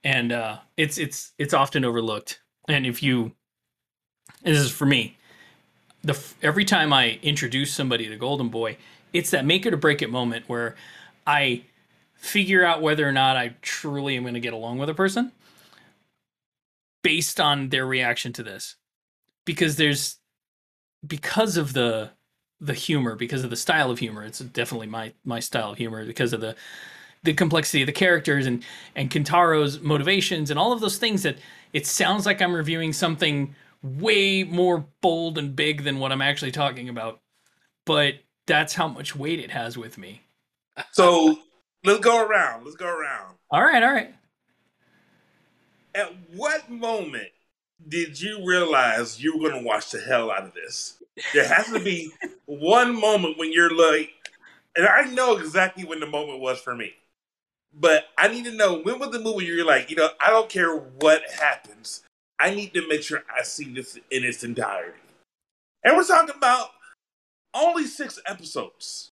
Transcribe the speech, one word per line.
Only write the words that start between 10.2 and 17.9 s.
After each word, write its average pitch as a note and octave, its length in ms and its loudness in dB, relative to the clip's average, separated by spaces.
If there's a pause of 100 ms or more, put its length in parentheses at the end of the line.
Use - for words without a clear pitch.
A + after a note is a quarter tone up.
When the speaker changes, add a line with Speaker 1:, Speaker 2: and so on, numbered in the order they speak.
Speaker 1:
where A#2 280 -4 (500)
I C#3 380 0 (500)
figure F#3+ 500 2
out E3+ 180 2
whether D3+ 260 2
or C#3+ 40 0
not C3 260 4
I A#2+ 240 -4
truly C#3 540 -6
am B2 100 -4
gonna A#2+ 140 -6
get A#2 140 -6
along A#2 240 -8
with C#3 120 -2
a D#3+ 40 -4
person G3 380 0 (1700)
based D#3+ 380 0
on C#3+ 300 0
their C3 180 -2
reaction B2+ 460 -2